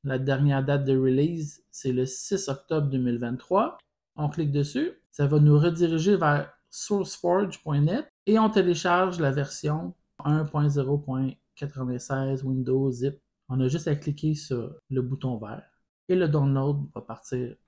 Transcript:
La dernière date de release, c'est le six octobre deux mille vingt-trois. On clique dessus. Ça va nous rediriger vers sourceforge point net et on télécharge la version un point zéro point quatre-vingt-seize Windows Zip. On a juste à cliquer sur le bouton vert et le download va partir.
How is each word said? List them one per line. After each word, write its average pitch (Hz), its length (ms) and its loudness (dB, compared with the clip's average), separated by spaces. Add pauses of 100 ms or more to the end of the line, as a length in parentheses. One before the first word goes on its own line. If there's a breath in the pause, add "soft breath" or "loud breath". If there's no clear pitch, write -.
La 135 160 -4
dernière 135 460 2
date 139 220 0
de 135 100 4
release, 147 720 0
c'est - 220 -4
le 127 140 0
six - 420 -6
octobre 147 400 -2
deux 135 80 -2
mille 120 220 0
vingt-trois. 131 580 -2 (400)
On 151 140 -2
clique 151 200 -2
dessus. 147 420 -2 (180)
Ça 143 160 0
va 147 140 4
nous 147 180 8
rediriger 165 580 4
vers 147 340 0 (200)
sourceforge 185 920 -2
point 147 200 0
net 185 280 0 (140)
et 214 140 4
on 220 100 4
télécharge 180 720 2
la 139 100 2
version 151 640 -4 (300)
un 151 220 2
point 147 240 0
zéro 143 260 0
point 131 360 -2 (220)
quatre-vingt-seize 135 920 -4
Windows 131 460 0
Zip. 127 300 -4 (300)
On 131 100 0
a 127 80 2
juste 165 200 -2
à 147 60 2
cliquer 151 400 -2
sur 127 400 -6 (140)
le 131 140 -2
bouton 127 340 -4
vert 107 320 -12 (400)
et 180 60 2
le 175 160 2
download 143 480 2 (160)
va 110 80 -12
partir. 120 520 -8 (140)